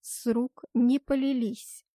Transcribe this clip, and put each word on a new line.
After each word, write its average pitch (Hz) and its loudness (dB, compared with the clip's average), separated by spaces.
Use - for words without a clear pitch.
С - -10
рук 240 -2
не 247 4
полились 262 -2